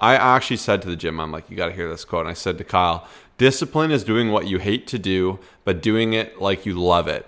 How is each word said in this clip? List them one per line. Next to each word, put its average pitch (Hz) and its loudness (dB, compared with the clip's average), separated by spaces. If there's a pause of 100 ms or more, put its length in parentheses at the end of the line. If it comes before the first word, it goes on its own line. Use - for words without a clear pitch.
I 117 6
actually 127 2
said 104 0
to 92 -10
the 87 -4
gym, 80 -6
I'm 80 -8
like, 78 -14
"You 95 -14
gotta 87 -4
hear 87 -8
this 82 -12
quote." 85 -2
And 80 -6
I 87 -8
said 87 -4
to 87 -12
Kyle, 87 0 (300)
"Discipline 156 2
is 131 2
doing 110 2
what 98 2
you 95 -2
hate 104 -2
to 127 -6
do, 95 0 (260)
but 90 -2
doing 110 2
it 110 -4
like 98 -2
you 98 -2
love 87 4
it." 76 -4